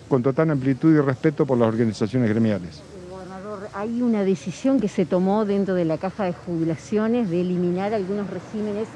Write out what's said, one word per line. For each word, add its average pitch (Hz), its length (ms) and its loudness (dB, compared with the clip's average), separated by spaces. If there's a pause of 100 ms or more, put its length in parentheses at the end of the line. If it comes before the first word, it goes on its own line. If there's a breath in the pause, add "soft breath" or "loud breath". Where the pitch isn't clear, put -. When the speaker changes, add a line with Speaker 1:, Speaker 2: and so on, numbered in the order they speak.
Speaker 1:
con 127 140 2
total 139 260 2
amplitud 139 460 4
y 151 40 6
respeto 147 460 2
por 127 140 2
las 117 80 6
organizaciones 113 600 2
gremiales. 104 540 0 (260)
Speaker 2:
Gobernador, 190 680 -12
hay 233 260 -4
una 226 220 2
decisión 196 560 0
que 208 80 0
se 185 180 0
tomó 190 400 2
dentro 196 300 0
de 175 100 2
la 160 140 0
Caja 190 240 -4
de 180 100 -2
Jubilaciones 202 960 -2
de 175 120 0
eliminar 180 520 -2
algunos 202 380 -4
regímenes 208 640 -6